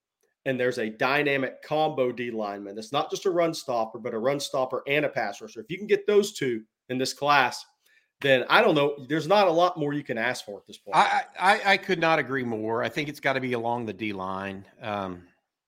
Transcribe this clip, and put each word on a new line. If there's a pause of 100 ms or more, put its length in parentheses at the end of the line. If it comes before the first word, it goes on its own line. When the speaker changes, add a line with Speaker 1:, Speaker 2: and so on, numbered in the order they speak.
(440)
Speaker 1:
and
there's
a
dynamic
combo
D
lineman,
it's
not
just
a
run
stopper,
but
a
run
stopper
and
a
pass
rusher.
If
you
can
get
those
two (260)
in
this
class, (560)
then
I
don't
know.
There's
not
a
lot
more
you
can
ask
for
at
this
point.
Speaker 2:
I, (140)
I, (120)
I
could
not
agree
more.
I
think
it's
gotta
be
along
the
D
line. (160)
Um, (460)